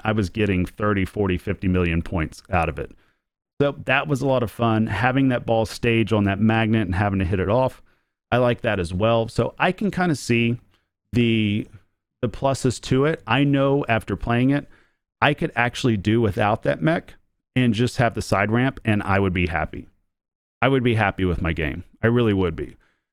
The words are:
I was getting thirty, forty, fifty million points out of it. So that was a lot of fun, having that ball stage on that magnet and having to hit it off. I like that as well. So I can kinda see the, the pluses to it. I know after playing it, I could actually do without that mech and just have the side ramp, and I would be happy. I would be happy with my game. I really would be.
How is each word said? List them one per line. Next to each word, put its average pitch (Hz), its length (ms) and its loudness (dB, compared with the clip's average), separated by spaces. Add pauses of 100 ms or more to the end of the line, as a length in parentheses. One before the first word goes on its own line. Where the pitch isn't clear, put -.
I 107 80 0
was 104 160 0
getting 98 360 0
thirty, 104 380 -2
forty, 92 340 -2
fifty 98 300 -4
million 87 340 2
points - 480 -6
out 82 200 0
of 71 100 -10
it. - 160 -12 (640)
So 143 120 0 (120)
that 135 220 0
was 135 140 0
a 139 60 -2
lot 131 160 2
of 104 80 -4
fun, 113 360 2
having 127 420 2
that 120 160 -2
ball 113 200 0
stage 113 460 0
on 104 140 2
that 98 140 0
magnet 110 460 2
and 90 100 -2
having 98 240 0
to 92 60 0
hit 92 140 0
it 90 100 0
off. 127 320 0 (500)
I 117 60 2
like 120 240 0
that 104 180 -2
as 87 140 -4
well. 113 340 0
So - 300 -4
I 170 140 0
can 190 200 -4
kinda 180 240 0
see 117 420 0 (560)
the, 113 540 2 (540)
the 127 60 -2
pluses - 540 -2
to 131 240 0
it. 160 200 -4
I 131 180 2
know 139 440 2
after 110 280 -2
playing 120 340 0
it, 143 180 -2 (540)
I 143 120 2
could 160 220 -4
actually 120 400 0
do 107 240 2
without 107 440 0
that 139 180 -2
mech - 320 -2 (420)
and 123 180 2
just 117 240 0
have 117 160 0
the 107 80 -6
side 104 300 0
ramp, 127 320 0
and 104 180 0
I 98 180 0
would 98 120 2
be 87 160 0
happy. 78 400 -6 (720)
I 123 60 2
would 135 160 2
be 117 120 2
happy 98 280 0
with 87 180 0
my 82 120 -2
game. 78 320 -6 (180)
I 113 40 2
really 117 260 2
would 90 220 0
be. 69 200 -10 (380)